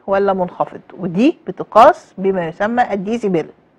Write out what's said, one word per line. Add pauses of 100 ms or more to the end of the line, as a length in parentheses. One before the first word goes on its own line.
ولا
منخفض، (180)
ودي (100)
بتقاس
بما
يسمى
الديسيبل، (340)